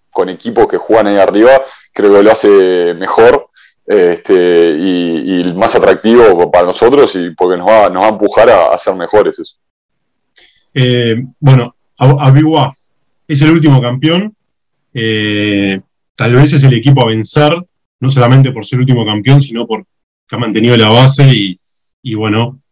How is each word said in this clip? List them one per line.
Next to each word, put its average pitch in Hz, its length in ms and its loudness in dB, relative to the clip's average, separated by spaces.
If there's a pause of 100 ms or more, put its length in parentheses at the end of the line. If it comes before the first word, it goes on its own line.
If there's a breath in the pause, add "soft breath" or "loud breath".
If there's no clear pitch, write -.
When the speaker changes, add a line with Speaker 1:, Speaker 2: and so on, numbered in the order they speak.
(120)
Speaker 1:
con 92 180 -4
equipos 104 380 -4
que - 100 -6
juegan 107 300 0
ahí 101 100 0
arriba, 107 440 2 (300 loud breath)
creo 101 220 0
que 101 100 4
lo 107 80 4
hace 92 640 2
mejor, 113 500 0 (400 soft breath)
este, 87 920 0
y, 87 640 -4
y 87 120 -6
más 107 220 -4
atractivo 98 760 2
para 87 140 2
nosotros 117 500 0
y 87 160 -6
porque 90 260 -4
nos 87 100 -6
va, 104 220 4
nos 92 140 -2
va 107 40 2
a 110 40 0
empujar 107 380 0
a, 98 180 2
a 87 100 -2
ser 92 180 -6
mejores 92 440 -2
eso. - 160 -18 (1160 soft breath)
Speaker 2:
Eh, 123 500 -2 (160)
bueno, 127 360 2 (220)
a, 139 300 0
a 135 40 4
Biguá 151 400 2 (560)
es 143 140 -4
el 151 100 2
último 147 300 2
campeón, 156 520 -4 (600)
eh, 104 880 -4 (340)
tal 117 200 -2
vez 139 180 2
es 139 100 0
el 131 100 4
equipo 131 300 2
a 113 40 0
vencer, 113 460 -2 (460)
no 127 100 -4
solamente 131 420 2
por 107 140 -12
ser - 140 -6
último 127 260 -2
campeón, 107 360 0
sino 113 260 -8
por 113 180 -8 (420)
que - 80 -12
ha 123 40 -8
mantenido 113 380 0
la 110 120 2
base 135 340 2
y, 104 360 0 (420)
y 113 140 -10
bueno, 110 460 -4 (100)